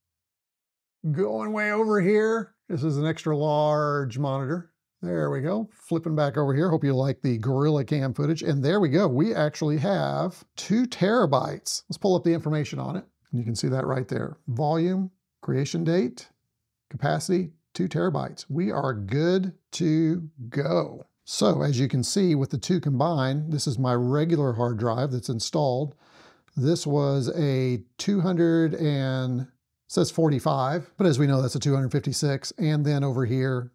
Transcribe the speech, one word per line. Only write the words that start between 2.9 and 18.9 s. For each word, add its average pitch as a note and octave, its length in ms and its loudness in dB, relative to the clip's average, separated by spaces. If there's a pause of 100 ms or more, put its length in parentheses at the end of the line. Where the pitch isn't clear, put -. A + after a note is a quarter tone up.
an D3 80 0
extra D#3+ 320 -2
large D3 800 0
monitor. C#3 540 -4 (320)
There E3 260 -2
we C#3 120 -4
go. G3+ 300 -4
Flipping E3 440 -4
back C#3+ 200 0
over C#3 200 2
here. E3+ 140 2
Hope D#3+ 140 2
you C#3 120 4
like C3 260 0
the B2 160 2
Gorilla C3+ 480 2
Cam C3+ 280 0
footage. D#3 280 -2
And C#3 220 0
there F3 160 2
we F3 100 4
go. E3+ 180 4
We D3+ 260 2
actually D3+ 440 0
have D3+ 680 -2 (120)
two A#3 300 0
terabytes. F3 1000 0
Let's - 120 -10
pull F#3+ 160 2
up F3 80 0
the E3+ 100 4
information D3+ 460 -2
on C3 160 -6
it. F#3+ 100 -8 (260)
And B2+ 80 -2
you A#2 60 -4
can A2+ 100 -4
see C#3 140 -2
that C3 160 0
right C3 220 -2
there. A#2+ 300 -6 (100)
Volume, E3 640 0 (300)
creation C#3+ 420 -2
date, F3+ 440 0 (640)
capacity, D#3+ 640 -2 (240)
two F3+ 120 -2
terabytes. D3+ 640 -4
We F3 220 -2
are C#3 220 -2